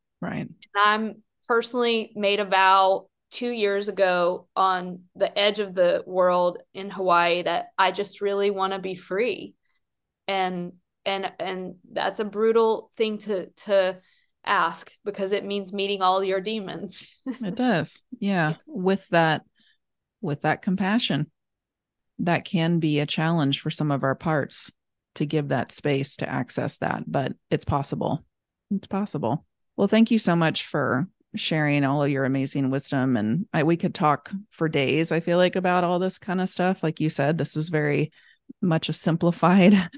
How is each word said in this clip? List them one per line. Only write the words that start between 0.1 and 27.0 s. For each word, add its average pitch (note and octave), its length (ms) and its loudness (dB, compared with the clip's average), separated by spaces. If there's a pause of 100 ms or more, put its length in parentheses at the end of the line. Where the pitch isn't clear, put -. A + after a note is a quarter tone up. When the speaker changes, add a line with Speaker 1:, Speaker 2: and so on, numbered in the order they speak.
Speaker 1:
Right. - 220 -6
Speaker 2:
And - 160 -12 (180)
I'm G#3 460 0 (260)
personally A#3 680 0
made G3+ 260 0
a G#3 40 0
vow F#3+ 600 4 (240)
two A#3+ 180 -4
years G3+ 400 0
ago F3+ 640 2
on F3+ 460 0 (140)
the F#3+ 220 0
edge G3+ 220 2
of F#3+ 140 -4
the F3 320 2
world F3+ 580 2 (100)
in F#3+ 160 -10
Hawaii F3 540 2
that E3+ 240 -2 (100)
I F#3+ 140 4
just G3+ 280 -6
really G3+ 300 0
wanna F#3+ 300 -2
be F#3+ 160 -8
free. G3+ 580 -4 (720)
And, F#3 460 -2 (320)
and, F#3+ 340 -4
and F#3 360 -8 (140)
that's - 300 -4
a G#3+ 60 -2
brutal A3 720 0
thing G#3+ 220 -2
to, G3+ 300 -6
to F#3+ 500 0 (460)
ask, F3 460 -2 (140)
because G3 260 -4
it G3+ 140 -2
means G3 260 -6
meeting G3 300 -4
all F#3+ 220 4
your F#3+ 180 0
demons. F#3+ 800 -4 (100)
<laughs> - 100 -8
Speaker 1:
It G3 140 -6
does. G#3 460 -2 (180)
Yeah. F#3 300 0
Speaker 2:
Yeah. D#3+ 60 -2 (100)
Speaker 1:
With F#3+ 440 -2
that, D#3+ 340 2 (760)
with D3 220 -6
that D3+ 200 0
compassion, F#3 720 -2 (880)
that E3+ 240 0
can E3+ 360 0
be D3+ 200 2
a D3 60 0
challenge D#3 560 0
for D#3 80 -4
some D3+ 220 -2
of C3 120 -2
our C3+ 120 0
parts - 560 -4 (440)
to D#3 100 -2
give D3 240 -2
that C3+ 220 -2
space C#3+ 460 -2
to - 120 -6
access C3 500 -4
that, - 300 -2